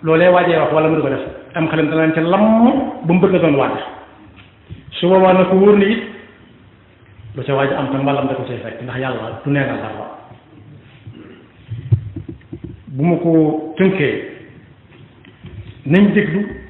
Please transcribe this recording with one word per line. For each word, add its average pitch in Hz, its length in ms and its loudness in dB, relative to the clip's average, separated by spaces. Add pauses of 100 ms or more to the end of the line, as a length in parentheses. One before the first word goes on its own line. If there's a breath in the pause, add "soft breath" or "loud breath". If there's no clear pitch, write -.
loolee 160 260 4
waajee 175 300 4
wax 139 140 0
wala 156 160 2
mu 160 80 2
di 151 60 -2
ko 135 60 -2
def, 135 160 -4 (300)
am 160 140 -2
xelam 156 220 0
danaan 160 220 0
ca 160 80 0
lamm 208 440 4 (400)
ba 160 80 0
mu 180 80 4
bëgg 165 140 2
a 180 40 4
doon 156 180 2
waaj. 127 220 -2 (1120)
Su - 180 -4
boobaa 185 240 6
na 185 120 6
ko 185 120 2
wóor 202 220 6
ni 196 140 4
it 233 100 -4 (1300)
lu 127 80 -10
ca 139 120 -2
waaj 139 180 0
am 139 180 -4
tam 135 160 -2
wàllam 139 220 0
da 131 60 -2
ko 127 100 -6
cay 120 180 -10
fekk, 110 200 -14
ndax 123 160 -10
Yàlla 117 460 -8
du 143 60 -2
neenal 139 260 0
dara. 101 300 -10 (2750)
Bu 135 120 -4
ma 170 120 2
ko 160 600 0
tënkee, 143 500 0 (1600)
nañ 185 260 4
déglu 196 340 -2 (240)